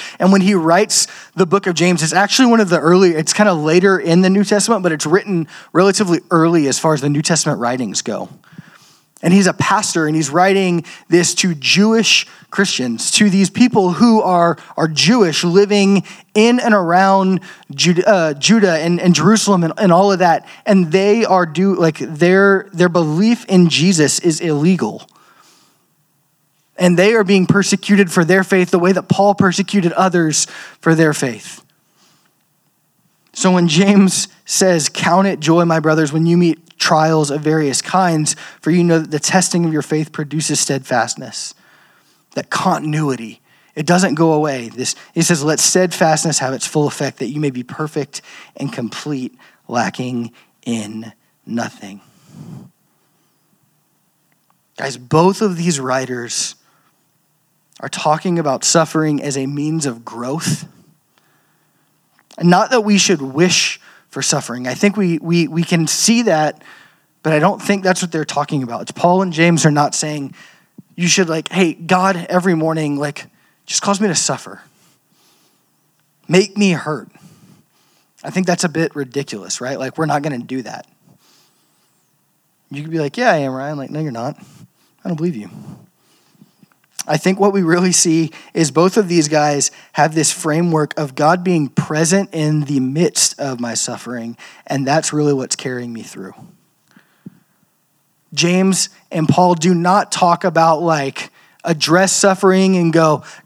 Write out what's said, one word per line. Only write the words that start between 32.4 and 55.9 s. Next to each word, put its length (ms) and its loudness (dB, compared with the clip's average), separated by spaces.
So 180 0
when 180 4
James 600 2
says, 440 0
"Count 380 0
it 120 -2
joy, 260 2
my 160 0
brothers, 320 0
when 140 0
you 100 4
meet 220 2
trials 540 2
of 100 -4
various 420 0
kinds, 520 0
for 100 -2
you 120 4
know 160 4
that 120 -6
the 100 -4
testing 440 0
of 80 0
your 100 -2
faith 280 -4
produces 480 -6
steadfastness." 960 -4
That 160 -8
continuity, 920 -4
it 100 -8
doesn't 300 2
go 160 4
away. 380 -2
This, 260 -8
he 80 0
says, 220 0
"Let 160 0
steadfastness 800 0
have 120 -6
its 140 -8
full 220 0
effect, 300 -8
that 100 -6
you 100 -8
may 120 -2
be 120 -8
perfect 600 -10
and 160 -8
complete, 640 -8
lacking 640 -4
in 480 -8
nothing." 540 -10
Guys, 200 -8
both 460 0
of 140 -2
these 220 -2
writers 800 -6